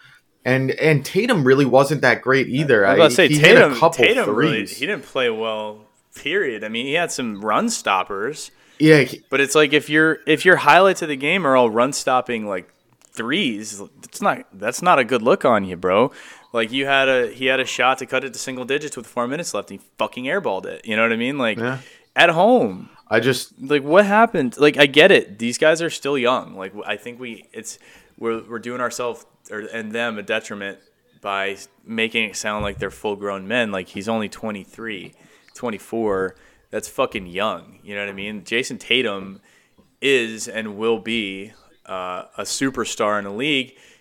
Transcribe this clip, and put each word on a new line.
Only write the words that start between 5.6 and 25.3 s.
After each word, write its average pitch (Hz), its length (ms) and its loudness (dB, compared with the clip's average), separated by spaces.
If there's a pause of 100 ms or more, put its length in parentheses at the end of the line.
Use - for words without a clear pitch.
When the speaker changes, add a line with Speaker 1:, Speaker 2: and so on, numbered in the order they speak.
Speaker 2:
period. 143 480 -4
I 110 60 -6
mean, 117 180 -6
he 139 60 -6
had 165 180 -2
some 110 300 -6
run 117 280 0
stoppers. 104 800 -4 (300)
Speaker 1:
Yeah, 151 220 8
he - 280 -4
Speaker 2:
But 135 120 0
it's 135 120 0
like, 151 200 4
if 147 160 2
your, 156 360 2
if 151 200 2
your 180 100 8
highlights 170 460 6
of 165 80 -4
the 147 80 -4
game 160 280 -2
are 135 100 4
all 123 140 6
run 120 240 2
stopping, 123 540 -2
like, 92 220 -8 (420)
threes, 113 720 -4 (220)
it's - 180 -16
not, 185 320 -4
that's 104 280 -8
not 175 160 4
a 135 60 4
good 117 180 0
look 139 240 2
on 110 200 2
you, 90 100 -8
bro. 92 360 2 (420)
Like, 113 180 -2
you 135 160 -2
had 139 220 2
a, 127 180 2
he 113 180 -6
had 131 140 2
a 127 60 -2
shot 127 340 0
to 135 80 -10
cut 131 160 -4
it 131 100 -12
to 101 60 -14
single 127 260 -10
digits 139 320 -6
with 117 80 -12
four 120 220 -6
minutes 156 260 -8
left, 101 160 -8
and 98 120 -14
he - 60 -20 (120)
fucking 110 240 -6
airballed 131 420 -4
it. - 200 -12
You 107 100 -4
know 110 80 2
what 117 100 2
I 113 40 -4
mean? 127 200 -4
Like, 113 220 -2
Speaker 1:
Yeah. 127 200 -4 (360)
Speaker 2:
at 156 160 6
home. 165 580 2 (220)
Speaker 1:
I 110 80 2
just 127 400 -2
Speaker 2:
Like, 139 240 -2
what 170 220 4
happened? 196 520 2
Like, 143 200 4
I 147 80 6
get 147 260 8
it. 104 280 2